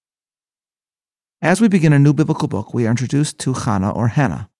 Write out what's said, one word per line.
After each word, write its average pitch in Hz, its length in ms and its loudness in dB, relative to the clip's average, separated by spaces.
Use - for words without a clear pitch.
As 180 160 0
we 226 80 4
begin 165 240 4
a 147 60 6
new 143 160 6
biblical 147 340 -2
book, - 240 -8
we 120 140 -2
are 110 60 0
introduced 127 480 -2
to 131 140 -4
Hannah 107 360 -2
or 113 200 -2
Hannah, 104 500 -4